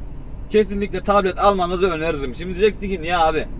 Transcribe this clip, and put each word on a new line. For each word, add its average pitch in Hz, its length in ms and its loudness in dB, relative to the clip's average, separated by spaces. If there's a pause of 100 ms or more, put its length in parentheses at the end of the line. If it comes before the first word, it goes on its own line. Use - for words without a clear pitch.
(500)
Kesinlikle 202 540 0
tablet 196 340 2
almanızı 185 480 2
öneririm. 156 480 -2
Şimdi 175 200 -8
diyeceksin 202 360 0
ki 185 120 -4
niye 175 140 0
abi 160 300 2 (140)